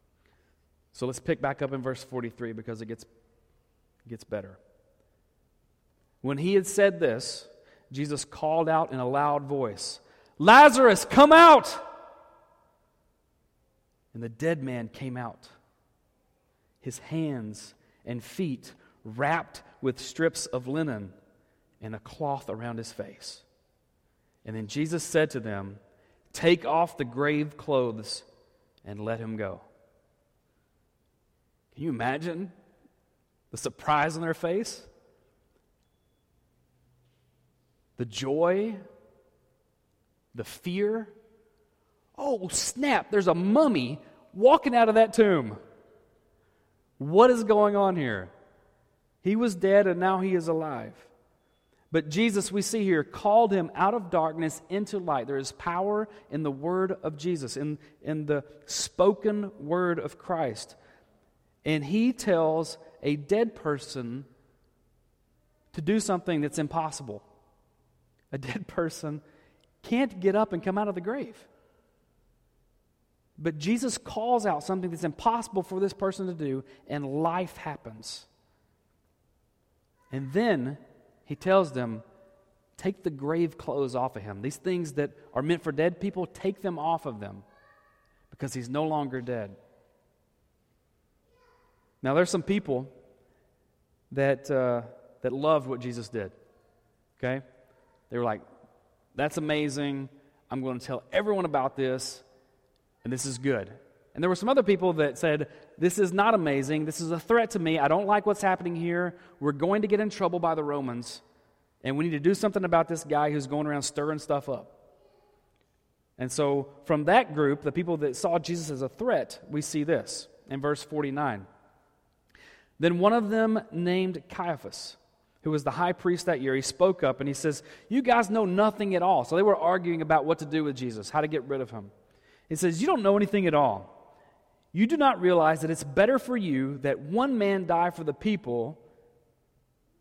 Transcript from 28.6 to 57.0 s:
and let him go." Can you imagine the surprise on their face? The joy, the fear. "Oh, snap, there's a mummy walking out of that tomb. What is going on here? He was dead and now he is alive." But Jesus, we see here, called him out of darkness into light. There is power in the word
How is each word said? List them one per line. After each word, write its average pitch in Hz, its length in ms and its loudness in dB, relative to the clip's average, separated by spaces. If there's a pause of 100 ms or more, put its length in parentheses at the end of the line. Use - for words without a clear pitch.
and 104 220 -12
let 113 140 -4
him 110 180 -8
go." 101 240 -8 (2000)
Can 143 100 -12
you 165 60 -2
imagine 156 640 -4 (1000)
the 113 60 -12
surprise 151 580 -2
on 160 60 -8
their 165 120 -4
face? 180 520 -6 (3000)
The 123 80 -6
joy, 170 680 0 (1600)
the - 80 -8
fear. 208 640 -4 (1120)
"Oh, 240 320 -2
snap, - 640 -2
there's 196 160 2
a 165 80 4
mummy 185 680 2 (320)
walking 254 420 6
out 226 140 6
of 214 60 2
that 220 180 6
tomb. 156 440 4 (1400)
What 185 340 8
is 226 120 2
going 208 320 4
on 196 200 2
here? 110 340 -4 (920)
He 196 140 0
was 226 200 0
dead 190 320 6
and 175 120 0
now 185 200 2
he 185 160 0
is 165 120 -2
alive." 156 460 -4 (960)
But 156 180 0
Jesus, 196 420 2
we 196 120 0
see 214 200 -2
here, 170 200 4
called 214 480 4
him 175 240 0
out 190 180 4
of 202 160 -6
darkness 160 580 -2
into 202 300 -4
light. 147 300 -2
There 139 100 -4
is 135 140 -6
power 208 580 -4 (220)
in 147 100 -4
the 151 80 -2
word 175 440 -2 (100)